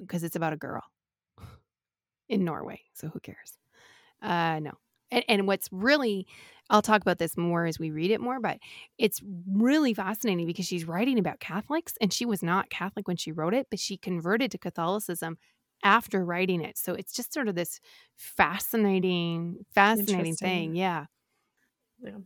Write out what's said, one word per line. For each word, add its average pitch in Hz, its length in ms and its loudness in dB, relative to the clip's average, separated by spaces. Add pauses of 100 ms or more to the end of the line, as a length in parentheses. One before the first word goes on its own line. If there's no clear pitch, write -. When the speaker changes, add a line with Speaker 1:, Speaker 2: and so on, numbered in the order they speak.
Speaker 1:
'cause 170 160 -4
it's 170 120 -6
about 160 180 0
a 151 40 -8
girl 135 260 -8 (1500)
in 196 160 2
Norway, - 360 -6 (120)
so - 160 -12
who 247 100 -12
cares? - 380 -18 (640)
Uh, 165 380 0
no. 151 140 -8 (380)
And, 240 160 0
and 196 200 2
what's 196 240 0
really, 214 560 2 (420)
I'll 208 140 8
talk 214 180 6
about 180 180 2
this 165 160 -2
more 170 300 2
as 160 140 -2
we 160 120 -4
read 160 200 0
it 220 100 2
more, 247 180 -4
but 202 200 -2 (400)
it's - 220 2 (260)
really 240 480 4
fascinating 190 500 0
because 175 220 -4
she's 170 180 -4
writing 226 340 0
about 170 200 -2
Catholics, - 600 -6
and 202 140 2
she 240 120 -4
was 208 180 -2
not 180 260 0
Catholic 196 380 -8
when 175 100 -2
she - 140 -8
wrote 160 240 -2
it, 269 160 0
but 202 80 -6
she 190 180 -6
converted 180 540 -2
to 170 80 -10
Catholicism 170 800 -4 (460)
after 202 400 6
writing 175 380 2
it. - 160 -8
So - 160 -4
it's - 200 -8
just - 200 -6
sort 254 160 0
of 180 60 -2
this - 260 -4 (340)
fascinating, 180 1600 0
fascinating 202 460 4
Speaker 2:
Interesting. 165 280 -2
Speaker 1:
thing. 165 280 0
Yeah. 170 300 -2 (960)
Speaker 2:
Yeah. 208 240 -12